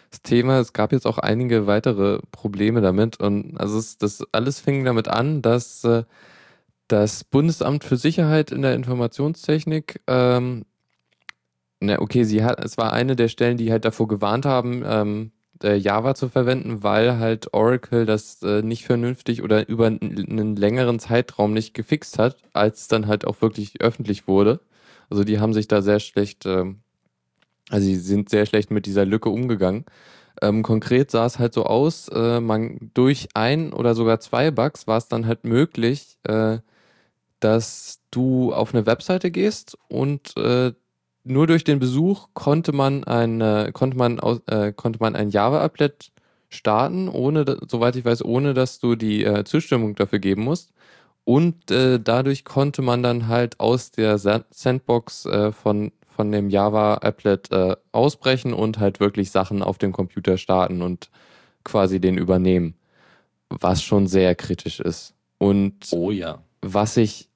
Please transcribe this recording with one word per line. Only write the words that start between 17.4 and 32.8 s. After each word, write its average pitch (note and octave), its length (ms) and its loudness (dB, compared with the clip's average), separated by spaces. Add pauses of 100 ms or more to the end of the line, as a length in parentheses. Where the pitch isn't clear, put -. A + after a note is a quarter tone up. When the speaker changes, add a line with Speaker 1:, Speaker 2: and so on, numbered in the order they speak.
Speaker 1:
Oracle A#2 520 2
das, G#2+ 380 -4
äh, G#2 180 0
nicht A2+ 240 -6
vernünftig A#2+ 560 -2
oder G#2+ 260 2
über A#2 200 2
n-, G#2+ 420 -4
einen G#2+ 260 -2
längeren A#2 440 2
Zeitraum G#2+ 540 0
nicht A2 200 -4
gefixt - 460 -6
hat, B2 180 2 (160)
als G#2+ 280 0
es - 60 -16
dann A2 200 0
halt G#2+ 180 -2
auch - 160 -4
wirklich G#2+ 400 -2
öffentlich G#2+ 460 -2
wurde. G2+ 340 4 (480)
Also G2+ 140 0
die G#2 160 0
haben A2 140 0
sich G#2+ 140 0
da G#2 140 2
sehr G#2 180 2
schlecht, - 460 -6
ähm, F#2+ 340 -4 (920)
also G2 160 2
sie F#2+ 100 2
sind G2+ 340 -2
sehr G#2 160 2
schlecht G#2 240 -2
mit G#2 160 -2
dieser G2+ 200 0
Lücke G#2+ 240 -2
umgegangen. G#2 560 -2 (560)
Ähm, G#2 220 2
konkret B2 480 2
sah A2+ 140 2
es B2 140 -4
halt A#2+ 140 0
so A#2+ 120 -2
aus, C#3+ 440 0
äh, A#2 320 0
man, A2+ 520 -4